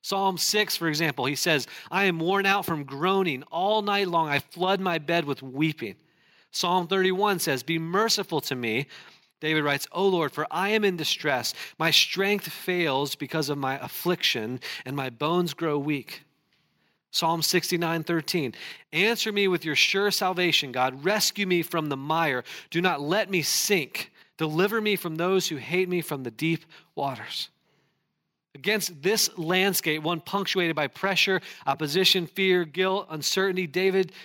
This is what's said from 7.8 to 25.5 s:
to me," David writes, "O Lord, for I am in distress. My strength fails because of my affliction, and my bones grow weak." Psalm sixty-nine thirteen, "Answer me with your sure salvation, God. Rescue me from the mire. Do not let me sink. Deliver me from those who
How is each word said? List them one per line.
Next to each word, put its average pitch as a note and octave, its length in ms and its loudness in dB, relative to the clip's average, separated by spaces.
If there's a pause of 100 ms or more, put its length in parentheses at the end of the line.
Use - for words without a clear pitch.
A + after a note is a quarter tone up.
to - 120 -4
me," A#2+ 320 0 (540)
David D#3 240 0
writes, C#3+ 280 0
"O F#3 140 2
Lord, E3+ 260 2
for D3+ 180 -4
I F#3 200 -2
am G#3+ 140 4
in F#3+ 120 4
distress. C#3+ 560 -2 (260)
My E3 120 2
strength G3 600 2
fails D3 640 0
because D3 340 -4
of C#3+ 80 -2
my C3+ 260 -2
affliction, B2+ 760 -2 (260)
and C3 100 -6
my C3+ 140 -4
bones D#3 420 0
grow D3+ 240 0
weak." C#3+ 460 -4 (880)
Psalm E3 320 0
sixty-nine E3 600 0
thirteen, D#3+ 500 -2 (380)
"Answer G#3+ 400 2
me G3+ 160 2
with F3 160 0
your D#3 120 0
sure G3 360 4
salvation, F3+ 600 0
God. C3 320 -2
Rescue G3+ 420 0
me F3+ 160 2
from D#3 260 -2
the C#3 100 -4
mire. C#3+ 460 0 (260)
Do E3+ 100 0
not E3+ 220 2
let F#3 280 0
me F3+ 120 0
sink. - 720 -2 (260)
Deliver F3 420 2
me G#3+ 160 0
from E3 200 -6
those F3+ 320 0
who D#3+ 80 -4